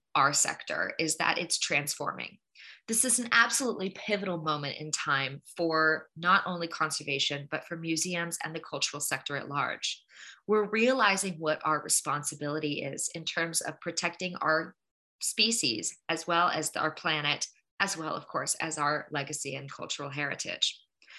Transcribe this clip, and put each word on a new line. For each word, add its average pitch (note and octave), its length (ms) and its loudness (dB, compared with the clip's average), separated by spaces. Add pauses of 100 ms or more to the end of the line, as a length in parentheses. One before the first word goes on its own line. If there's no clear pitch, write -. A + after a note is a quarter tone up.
(160)
our C#3+ 180 6
sector - 680 0
is D#3 160 2
that D#3+ 220 2
it's F3 200 0
transforming. - 840 -2 (500)
This A3+ 160 4
is A#3+ 140 4
an A#3 120 -4
absolutely A#3 600 4
pivotal F#3+ 460 -2
moment D3+ 440 -2
in D3+ 100 -6
time C#3 500 0 (140)
for D#3+ 520 4 (100)
not F3+ 280 6
only E3+ 220 -2
conservation, C#3+ 840 -2
but C#3 160 -4
for E3+ 120 -8
museums E3+ 640 -2
and D#3 100 -6
the E3 60 -6
cultural C#3+ 400 -4
sector C#3 380 -2
at - 100 -6
large. - 560 -4 (420)
We're G#3 240 4
realizing G#3+ 640 4
what D#3 280 0
our D3+ 180 2
responsibility D3 1000 -2
is - 340 -4
in E3 80 -8
terms E3 380 -2
of D#3 180 -6
protecting F3 600 -4
our D#3+ 340 2 (460)
species, G#3 760 0 (140)
as E3 180 -2
well F3 220 4
as D3+ 260 0
our D3+ 160 0
planet, D3 560 0 (320)
as G3 180 0
well, D#3 160 -4
of D3 140 -8
course, C#3+ 280 -2
as D#3 220 -4
our D3 320 0
legacy C#3 460 -4
and C3+ 160 -10
cultural - 380 -8
heritage. - 680 -2 (420)